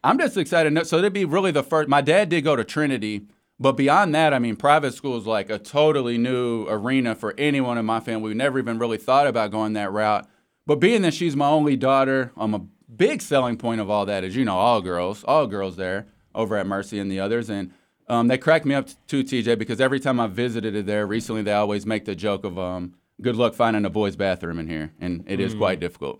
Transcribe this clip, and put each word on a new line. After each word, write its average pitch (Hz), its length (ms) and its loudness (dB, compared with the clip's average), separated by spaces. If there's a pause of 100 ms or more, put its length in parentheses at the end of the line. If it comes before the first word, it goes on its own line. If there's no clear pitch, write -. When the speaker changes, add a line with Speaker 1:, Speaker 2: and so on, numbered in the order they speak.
Speaker 1:
I'm 196 160 4
just 233 180 0
excited. 160 360 2
No, 165 100 2
so 160 140 0
that'd 190 160 2
be 196 120 0
really 185 260 2
the 143 120 2
first. 156 260 0
My 139 120 6
dad 165 280 4
did 160 140 2
go 147 120 4
to 113 80 0
Trinity, 110 640 -2 (320)
but 131 140 4
beyond 147 420 4
that, 156 180 4
I 131 60 2
mean, 117 160 -2
private 143 380 4
school 131 240 -6
is, 101 80 -8
like, 107 240 -2
a 107 100 -4
totally 139 580 2
new 120 500 0
arena 113 480 0
for 107 220 -6
anyone 135 400 0
in 113 80 -2
my 113 140 0
family. 110 300 -6
We 107 40 -6
never 131 260 -2
even 113 200 -4
really 113 180 -2
thought 135 300 2
about 110 240 0
going 107 220 -2
that 101 180 -4
route. 107 360 0 (380)
But 147 120 2
being 202 260 4
that 165 100 2
she's 165 220 -2
my 143 120 2
only 147 280 4
daughter, 135 600 0
um, 107 180 -2
a 98 80 -4 (320)
big 220 280 0
selling 123 360 0
point 113 240 -4
of 98 80 -6
all 104 160 0
that 98 180 -2
is, 95 120 -8
you 131 100 2
know, 95 120 0
all 110 240 4
girls, 90 440 -4
all 143 220 2
girls 95 280 -6
there 95 320 -6 (280)
over 107 220 -2
at 95 100 -2
Mercy 98 320 -4
and 98 120 -4
the 95 80 -4
others. 110 300 -2
And, 98 220 -6 (380)
um, 117 200 2
they 131 80 2
cracked 156 280 2
me 139 100 2
up 135 120 -2
t-, - 80 -20 (120)
too, 139 160 0
T 131 200 -2
J, 117 120 2
because 107 240 -6
every 131 200 2
time 131 200 0
I 117 80 0
visited 110 480 -4
it 104 120 -4
there 104 180 0
recently, 110 380 -4
they 104 100 0
always 104 320 0
make 107 200 -2
the 101 100 -6
joke 98 280 -4
of, 92 160 -6
um, 90 360 -6 (260)
"Good 117 160 0
luck 117 160 2
finding 110 320 2
a 95 40 -2
boys' 101 280 -2
bathroom 90 420 -2
in 78 80 -8
here," 80 320 -8
and 87 280 -6
it 95 120 -4
is 110 160 -2
Speaker 2:
Mm. 104 40 -10
Speaker 1:
quite 92 200 0
difficult. 73 400 -8